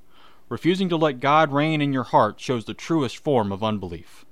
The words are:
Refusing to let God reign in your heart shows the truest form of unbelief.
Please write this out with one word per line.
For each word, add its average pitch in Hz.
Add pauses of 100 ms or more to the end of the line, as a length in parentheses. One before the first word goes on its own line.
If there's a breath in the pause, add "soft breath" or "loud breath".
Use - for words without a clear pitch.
(480 soft breath)
Refusing 180
to 170
let 151
God 143
reign 151
in 143
your 127
heart 107
shows 120
the 110
truest 151
form 117
of 98
unbelief. 90